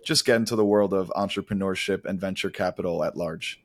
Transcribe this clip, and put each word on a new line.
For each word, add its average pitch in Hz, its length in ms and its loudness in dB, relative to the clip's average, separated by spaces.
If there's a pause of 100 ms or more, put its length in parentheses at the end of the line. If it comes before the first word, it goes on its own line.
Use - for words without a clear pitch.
just - 220 0
get 120 120 6
into 113 200 0
the 107 80 6
world 101 300 4
of 92 220 0
entrepreneurship 98 880 -2
and 92 140 -4
venture 95 280 -4
capital 90 560 -2
at 82 120 -2
large? - 480 -6